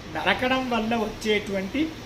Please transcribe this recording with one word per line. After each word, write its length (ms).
నరకడం 560
వల్ల 260
వచ్చేటువంటి 920